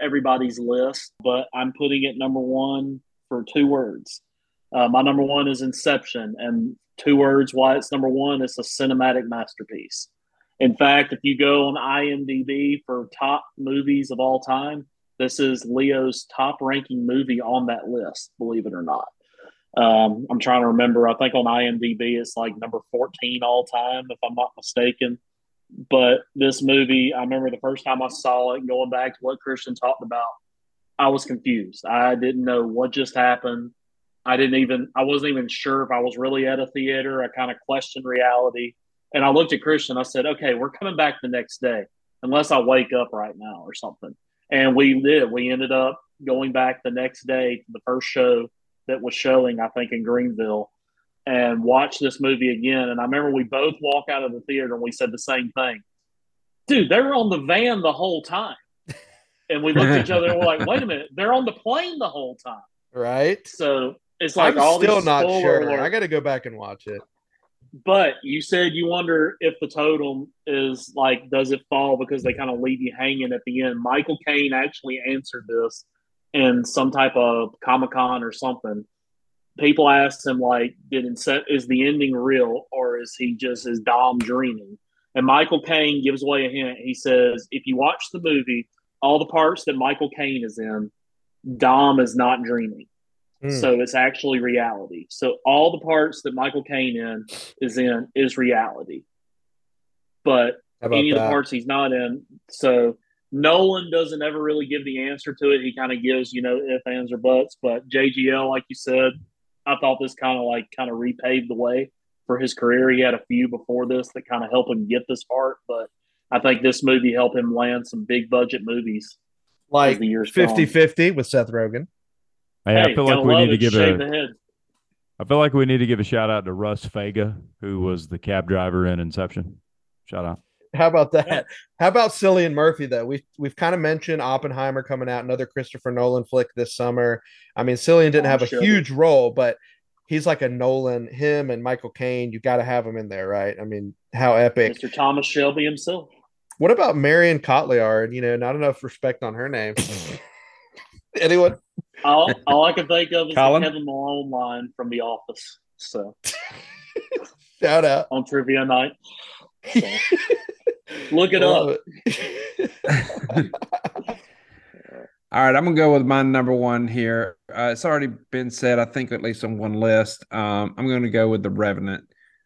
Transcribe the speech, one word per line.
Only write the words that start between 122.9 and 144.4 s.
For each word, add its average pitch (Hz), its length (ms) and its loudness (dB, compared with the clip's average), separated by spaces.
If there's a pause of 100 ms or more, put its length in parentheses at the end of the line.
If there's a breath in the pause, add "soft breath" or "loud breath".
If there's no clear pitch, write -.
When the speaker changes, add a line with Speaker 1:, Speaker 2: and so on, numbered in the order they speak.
Speaker 3:
feel 139 100 2
like 135 120 6
Speaker 1:
gotta 135 100 2
Speaker 3:
we 127 80 8
Speaker 1:
love 165 80 8
Speaker 3:
need - 60 8
to 110 60 6
Speaker 1:
it. 110 40 2
Speaker 3:
give 113 140 4
Speaker 1:
Shave 101 240 6
Speaker 3:
a, - 20 -2
Speaker 1:
the 143 80 -2
head. 147 280 -4 (840)
Speaker 3:
I 98 60 -8
feel 139 140 4
like 147 140 4
we 135 140 4
need 131 120 4
to 123 80 4
give 117 120 2
a 104 60 0
shout 110 260 0
out 104 140 0
to 92 80 -6
Russ 104 340 -4
Fega, 104 500 -4 (240)
who 98 200 -6
was 90 260 -2
the 85 120 -10
cab 95 280 -2
driver 92 400 0
in 90 140 0
Inception. 90 600 -6 (460)
Shout 92 180 -8
out. 87 160 -8 (320)
Speaker 2:
How 160 140 4
about 160 240 4
that? 151 160 4
Speaker 1:
Yeah. 160 160 -2 (380 loud breath)
Speaker 2:
How 170 80 4
about 220 240 4
Cillian 180 420 2
Murphy, 151 320 2
though? 120 180 -2
We've, 135 200 -6 (120)
we've 143 200 -8
kinda 175 220 0
mentioned 156 440 -2
Oppenheimer 135 600 -4
coming 127 240 -6
out, 123 160 -6
another 127 200 -4
Christopher 127 460 -10
Nolan 123 340 0
flick 127 300 -2
this 120 220 -6
summer. 120 440 -2 (360 soft breath)
I 117 80 -2
mean, 123 120 0
Cillian 160 360 6
didn't 147 140 4
Speaker 1:
Oh, 135 40 2
Speaker 2:
have 135 120 4
a 123 40 2
Speaker 1:
sure. 123 160 -2
Speaker 2:
huge 190 300 2
role, 139 400 4
but 123 260 0 (480 soft breath)
he's 156 180 -2
like 160 180 0
a 131 60 0
Nolan. 123 600 -2
Him 147 420 -2
and 117 140 -4
Michael 123 260 -4
Caine, 123 400 -4
you 110 80 -10
gotta 123 240 0
have 120 240 -2
him 113 100 -8
in 110 120 -10
there, 95 180 -8
right? 101 340 -4
I 107 40 -10
mean, 104 280 -10 (220)
how 123 220 4
epic. 117 340 4